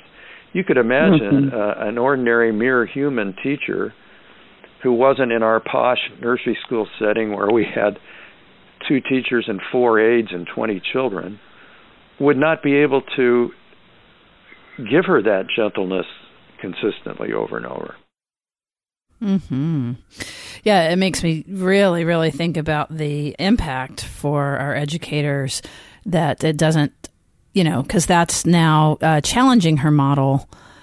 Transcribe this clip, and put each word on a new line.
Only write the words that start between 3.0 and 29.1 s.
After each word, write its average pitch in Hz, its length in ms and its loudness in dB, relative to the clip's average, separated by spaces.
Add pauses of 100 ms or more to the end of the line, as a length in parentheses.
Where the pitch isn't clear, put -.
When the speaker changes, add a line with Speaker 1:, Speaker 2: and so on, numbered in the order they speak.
Speaker 1:
teacher 107 520 -6 (880)
who 127 100 2
wasn't 127 380 2
in 117 120 0
our 113 180 2
posh 123 500 -2 (100)
nursery 120 460 -2
school 110 220 -4 (100)
setting 107 360 0
where 101 160 0
we 110 140 4
had 104 340 -2 (920)
two 139 120 2
teachers 123 460 -2
and 101 140 -6 (100)
four 120 300 4
aides 113 320 4
and 87 140 -8
twenty 110 340 -4 (120)
children 107 460 -6 (800)
would 143 200 4
not 156 240 2
be 139 140 2
able 139 260 2 (140)
to 120 340 2 (1400)
give 165 140 4
her 175 180 2
that 95 220 0 (100)
gentleness 95 520 -2 (540)
consistently 87 720 -8
over 53 240 -4
and 58 100 -8
over. 62 280 -12 (1300)
Speaker 3:
Mm-hmm. 151 720 -2 (720)
Yeah, 180 260 4
it 180 60 0
makes 185 260 0
me 160 260 -2
really, 185 560 2
really 160 260 0
think 165 260 -4
about 151 400 -4
the 147 420 -6
impact 156 680 -2
for 143 520 -2
our 139 180 -4
educators 143 880 -4 (440)
that 170 360 0
it 160 140 0
doesn't, 156 360 2 (600)
you 190 120 2
know, 156 180 0
'cause 170 240 0
that's 170 400 2
now, 156 560 4
uh, 156 180 2